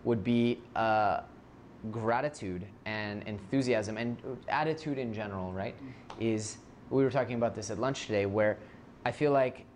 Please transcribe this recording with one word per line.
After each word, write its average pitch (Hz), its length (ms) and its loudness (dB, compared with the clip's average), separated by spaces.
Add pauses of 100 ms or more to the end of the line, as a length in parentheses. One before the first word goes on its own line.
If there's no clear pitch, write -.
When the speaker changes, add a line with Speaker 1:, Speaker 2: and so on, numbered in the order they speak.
Speaker 1:
would 117 200 2
be, 120 380 4 (140)
uh, 107 460 4 (680)
gratitude 110 720 -2 (200)
and 107 380 -4
enthusiasm 110 760 0
and 120 200 -2 (300)
attitude 156 500 -2
in 120 160 -4
general, 98 400 -4
right? 98 240 -6
Speaker 2:
Mm. 135 140 -14 (280)
Speaker 1:
Is, 110 380 0 (320)
we 135 140 4
were 135 80 4
talking 123 240 0
about 117 200 0
this 110 160 -8
at 101 80 -4
lunch - 280 -2
today, 104 180 2
where 104 320 2 (480)
I 123 60 2
feel 147 200 2
like 131 340 2 (100)